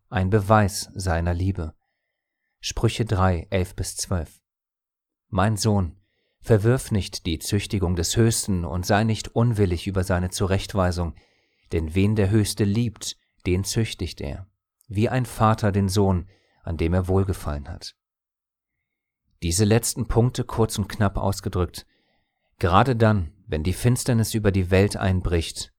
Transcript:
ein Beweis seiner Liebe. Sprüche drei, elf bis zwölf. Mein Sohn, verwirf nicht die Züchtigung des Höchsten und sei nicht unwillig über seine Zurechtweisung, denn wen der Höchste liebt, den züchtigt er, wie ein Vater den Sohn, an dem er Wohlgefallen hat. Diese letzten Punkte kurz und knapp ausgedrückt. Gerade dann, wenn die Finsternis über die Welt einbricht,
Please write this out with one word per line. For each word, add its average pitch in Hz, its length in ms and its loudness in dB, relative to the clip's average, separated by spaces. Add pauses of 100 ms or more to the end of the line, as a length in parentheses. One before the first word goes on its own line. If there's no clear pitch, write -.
ein 92 220 -2
Beweis 104 640 2
seiner 87 400 -2
Liebe. 87 400 -4 (840)
Sprüche - 440 -2
drei, 92 460 0
elf 92 240 -2
bis - 220 -8
zwölf. - 440 -6 (880)
Mein 101 260 2
Sohn, 101 400 0 (460)
verwirf 117 480 2
nicht - 360 -4
die 82 120 0
Züchtigung 92 580 -2
des 85 200 -2
Höchsten 107 480 2
und 90 220 -6
sei 110 180 4
nicht 110 240 -2
unwillig 104 580 0
über 95 180 -2
seine 90 260 0
Zurechtweisung, 90 840 -2 (580)
denn 80 220 -2
wen 101 220 4
der 98 140 2
Höchste 107 340 2
liebt, 104 540 -2 (280)
den 92 160 0
züchtigt - 580 -4
er, 71 280 -10 (400)
wie 104 220 0
ein 127 160 -2
Vater 110 440 2
den 98 200 2
Sohn, 95 380 2 (340)
an 85 140 -6
dem 82 180 0
er 92 140 0
Wohlgefallen 92 600 -2
hat. 90 260 -16 (1500)
Diese 87 220 0
letzten 110 440 0
Punkte 123 360 0
kurz - 340 -2
und 101 100 -4
knapp - 280 -2
ausgedrückt. 95 680 -4 (720)
Gerade 107 380 4
dann, 107 360 2 (140)
wenn 78 160 -4
die 90 100 0
Finsternis 120 640 0
über 107 160 2
die 95 200 0
Welt 95 260 4
einbricht, - 840 -2